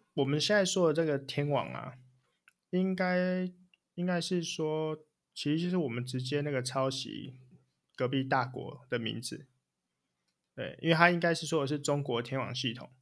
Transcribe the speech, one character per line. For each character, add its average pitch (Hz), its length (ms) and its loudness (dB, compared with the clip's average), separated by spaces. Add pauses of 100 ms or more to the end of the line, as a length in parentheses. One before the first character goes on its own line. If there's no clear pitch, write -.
(120)
我 143 100 2
们 139 160 2
现 202 160 2
在 202 80 6
说 180 260 4
的 151 40 4
这 165 100 2
个 147 160 2
天 143 300 -2
网 98 240 0
啊， - 240 -10 (720)
应 185 260 2
该， 185 560 0 (440)
应 175 100 -4
该 180 160 0
是 175 220 0
说， 156 640 -4 (260)
其 - 240 -4
实 170 80 0
就 175 60 0
是 185 80 2
我 147 100 0
们 120 160 -2
直 127 160 -4
接 139 220 -2
那 147 80 -2
个 127 120 0
抄 135 280 0
袭 123 500 -10 (560)
隔 127 100 0
壁 135 160 0
大 135 220 2
国 - 460 -10
的 120 80 0
名 110 200 -4
字， - 280 -10 (1080)
对， 104 260 -8
因 160 80 0
为 165 60 6
他 170 160 8
应 175 80 2
该 170 160 2
是 160 120 -6
说 151 160 0
的 139 40 0
是 147 120 0
中 143 240 0
国 123 200 0
天 135 160 -4
网 113 160 -4
系 127 180 -4
统， - 300 -14